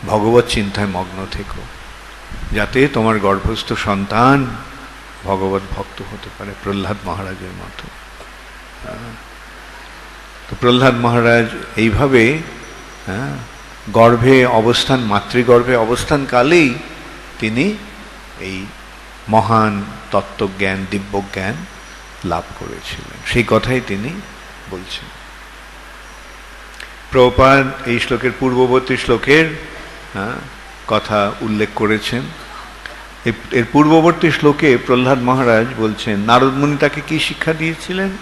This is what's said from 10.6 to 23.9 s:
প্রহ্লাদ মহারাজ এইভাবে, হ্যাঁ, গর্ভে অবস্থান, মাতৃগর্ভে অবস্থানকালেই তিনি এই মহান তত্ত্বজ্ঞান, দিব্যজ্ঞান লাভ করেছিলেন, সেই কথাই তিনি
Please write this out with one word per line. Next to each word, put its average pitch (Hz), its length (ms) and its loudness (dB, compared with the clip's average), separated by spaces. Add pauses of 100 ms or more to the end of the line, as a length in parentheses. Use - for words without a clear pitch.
প্রহ্লাদ 123 340 4
মহারাজ 117 520 4 (300)
এইভাবে, 123 600 4 (680)
হ্যাঁ, 131 300 -6 (540)
গর্ভে 120 560 6
অবস্থান, 120 540 2
মাতৃগর্ভে 120 760 4
অবস্থানকালেই 127 960 2 (640)
তিনি 127 380 -2 (640)
এই 95 260 -10 (640)
মহান 107 560 2 (260)
তত্ত্বজ্ঞান, 95 800 -2
দিব্যজ্ঞান 98 640 -6 (680)
লাভ 85 200 -4 (140)
করেছিলেন, - 760 -12
সেই 117 140 2
কথাই 117 400 2
তিনি 104 220 -6 (640)